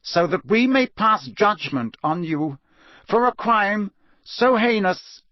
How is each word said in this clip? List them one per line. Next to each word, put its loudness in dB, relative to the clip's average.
so -2
that -4
we 2
may 2
pass -2
judgment -2
on -4
you -4
for 2
a 2
crime 0
so 2
heinous. 0